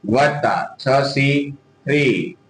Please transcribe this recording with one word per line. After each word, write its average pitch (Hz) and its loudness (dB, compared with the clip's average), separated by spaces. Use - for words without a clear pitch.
વત્તા 127 0
છ - -6
સી 139 2
થ્રી 139 2